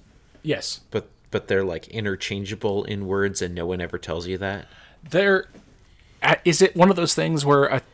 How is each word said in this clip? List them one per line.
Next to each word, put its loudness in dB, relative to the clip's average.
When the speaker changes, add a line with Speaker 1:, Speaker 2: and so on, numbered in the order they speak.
Speaker 1:
Yes. -6
Speaker 2:
But, -6
but -4
they're, 2
like, -8
interchangeable -4
in -6
words -2
and -6
no -6
one -4
ever -8
tells -8
you -6
that? -8
Speaker 1:
They're, 2
uh, 4
is 4
it 4
one 8
of 6
those 0
things 0
where 6
a, 0